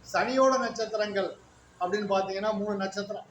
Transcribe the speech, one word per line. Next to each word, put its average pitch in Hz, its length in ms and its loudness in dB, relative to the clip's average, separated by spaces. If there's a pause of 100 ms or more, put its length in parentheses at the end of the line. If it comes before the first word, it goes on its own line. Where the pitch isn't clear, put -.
(120)
சனியோட 262 460 4
நட்சத்திரங்கள் 208 720 -2 (500)
அப்படின்னு 196 340 -2
பார்த்தீங்கன்னா 190 380 0
மூணு 202 240 -2
நட்சத்திரம் 196 540 -6